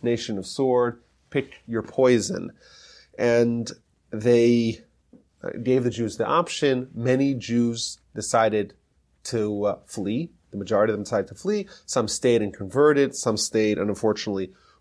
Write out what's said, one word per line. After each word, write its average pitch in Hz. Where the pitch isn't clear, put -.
nation 117
of 92
sword, 123
pick -
your 113
poison. 110
And 117
they, 117
uh, -
gave 127
the 123
Jews 110
the 107
option. 139
Many 131
Jews 117
decided 107
to, 104
uh, 101
flee. 113
The -
majority 101
of 104
them 104
decided 101
to 104
flee. 202
Some 113
stayed 117
and 98
converted. 139
Some 113
stayed 107
and 101
unfortunately 101